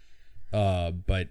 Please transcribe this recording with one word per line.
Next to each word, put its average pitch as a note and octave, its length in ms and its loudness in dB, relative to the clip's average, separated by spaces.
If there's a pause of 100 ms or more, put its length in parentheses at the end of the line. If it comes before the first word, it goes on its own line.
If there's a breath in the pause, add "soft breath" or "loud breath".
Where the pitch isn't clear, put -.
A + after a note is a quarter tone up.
(520 soft breath)
Uh, F#2 400 2
but F2+ 380 0